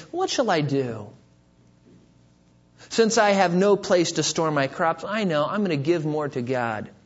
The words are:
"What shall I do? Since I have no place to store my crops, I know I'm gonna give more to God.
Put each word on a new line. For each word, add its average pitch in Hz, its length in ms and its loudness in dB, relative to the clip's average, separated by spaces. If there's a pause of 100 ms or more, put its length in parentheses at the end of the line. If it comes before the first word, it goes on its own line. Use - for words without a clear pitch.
(100)
"What 359 200 -4
shall 240 200 0
I 165 100 2
do? 123 480 -2 (1800)
Since 226 300 2
I 208 120 6
have 190 240 2
no 196 220 4
place 180 360 2
to 156 120 -2
store 160 260 -2
my 143 160 0
crops, 165 400 -2
I 214 160 -4
know 151 240 0
I'm 202 160 -4
gonna 175 140 0
give 151 280 0
more 151 240 -4
to 135 140 -6
God. 117 480 -4 (160)